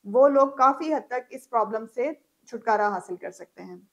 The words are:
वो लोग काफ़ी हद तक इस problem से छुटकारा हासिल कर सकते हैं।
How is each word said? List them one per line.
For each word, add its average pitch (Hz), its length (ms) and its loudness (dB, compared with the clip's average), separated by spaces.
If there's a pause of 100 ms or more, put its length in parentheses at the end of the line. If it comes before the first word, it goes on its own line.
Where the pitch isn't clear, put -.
वो 247 220 4
लोग 277 300 2
काफ़ी 269 340 2
हद 285 180 -2
तक 247 220 -8
इस 262 160 -16
problem 220 380 -2
से 240 260 -4 (380)
छुटकारा 214 380 0
हासिल 185 300 -6
कर 185 140 -12
सकते 180 320 -20
हैं। 185 300 -18